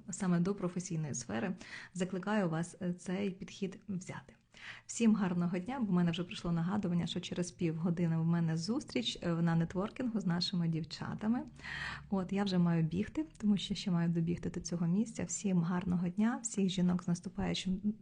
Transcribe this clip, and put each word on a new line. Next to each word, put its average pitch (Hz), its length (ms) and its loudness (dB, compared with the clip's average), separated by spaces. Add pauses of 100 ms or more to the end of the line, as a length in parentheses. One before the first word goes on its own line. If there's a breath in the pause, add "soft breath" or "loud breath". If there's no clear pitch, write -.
саме 180 300 2
до 190 160 2
професійної 175 580 -4
сфери 190 420 -4 (380 loud breath)
закликаю 185 560 0
вас, 165 320 -2
е, 180 120 -2
цей 190 380 -2
підхід 185 480 -8 (100)
взяти. - 440 -8 (520 loud breath)
Всім 226 300 4
гарного 175 440 0
дня, 254 200 -6
бо 226 60 0
в 196 60 0
мене 175 200 4
вже 170 120 -2
прийшло - 280 -4
нагадування, 175 560 0
що 175 120 -4
через 175 320 -4
півгодини 165 640 0
в 160 80 2
мене 165 320 2
зустріч, 220 640 -2
е, 170 120 0
на 165 220 2
нетворкінгу 208 640 0
з 180 60 -2
нашими 175 420 0
дівчатами. 165 760 -2 (680 loud breath)
От, 190 240 0
я 202 100 2
вже 185 140 2
маю 170 260 6
бігти, 190 420 0 (120)
тому 208 200 4
що - 180 -2
ще - 160 -2
маю 170 180 4
добігти 170 400 0
до 180 100 -6
цього 170 280 0
місця. 196 360 2
Всім 180 380 2
гарного 180 480 2
дня, 220 340 2
всіх 196 260 2
жінок 180 340 2
з - 40 -4
наступаючим, 185 760 -2 (200)